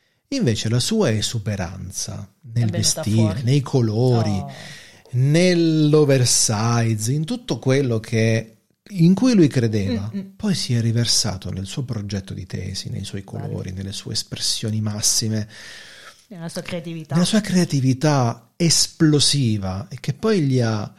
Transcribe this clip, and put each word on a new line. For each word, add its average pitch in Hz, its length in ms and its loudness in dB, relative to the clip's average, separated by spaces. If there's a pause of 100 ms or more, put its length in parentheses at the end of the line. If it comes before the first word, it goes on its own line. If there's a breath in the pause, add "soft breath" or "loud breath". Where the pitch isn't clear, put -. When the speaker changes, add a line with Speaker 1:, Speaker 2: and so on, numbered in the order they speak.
(300)
Speaker 1:
Invece 139 400 0
la 120 100 2
sua 156 320 0
esuberanza 98 1200 -6 (220)
nel 117 140 0
Speaker 2:
È 107 40 -2
venuta - 60 -4
Speaker 1:
vestire, 104 400 0
Speaker 2:
fuori. 107 260 2
Speaker 1:
nei 131 160 4
colori, 117 720 2
Speaker 2:
Oh. 98 200 -4 (640 loud breath)
Speaker 1:
nell'oversize, 135 2000 4
in 151 140 -2
tutto 170 340 -6
quello 131 400 0
che, 113 520 0 (400)
in 180 220 6
cui 247 200 2
lui 180 140 6
credeva, 107 680 0
Speaker 2:
Mm, 202 60 -8
mm. - 20 -8 (160)
Speaker 1:
poi 202 180 -2
si - 180 -4
è 117 80 2
riversato 110 680 -2
nel 95 140 -6
suo 131 180 -8
progetto 101 500 -8
di 98 120 -10
tesi, 95 440 -10
nei 107 140 -8
suoi 98 200 -10
Speaker 2:
Bello. 104 240 -10
Speaker 1:
colori, 98 260 -8
nelle 98 180 -10
sue - 220 -10
espressioni - 680 -4
massime, 107 680 -2 (800 loud breath)
Speaker 2:
Nella 170 220 -14
sua 180 120 -8
creatività. 165 540 -10
Speaker 1:
nella 175 120 4
sua 214 140 2
creatività 143 1120 2
esplosiva, 131 1300 2
e 131 100 -14
che - 140 -4
poi 214 280 0
gli 131 200 2
ha 110 380 0